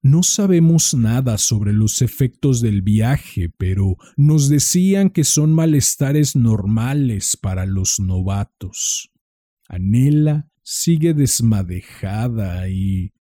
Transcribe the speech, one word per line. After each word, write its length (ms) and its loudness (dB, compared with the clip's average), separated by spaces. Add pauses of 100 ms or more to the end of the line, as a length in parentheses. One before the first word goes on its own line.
No 200 4
sabemos 720 2
nada 440 0
sobre 340 0
los 300 0
efectos 580 0
del 220 0
viaje, 760 -2
pero 380 -2 (220)
nos 320 4
decían 600 2
que 140 0
son 300 2
malestares 840 0
normales 1000 0
para 280 -4
los 360 -4
novatos. 1080 -6 (580)
Anela 800 0 (120)
sigue 520 -2
desmadejada 1500 -2
y 540 -4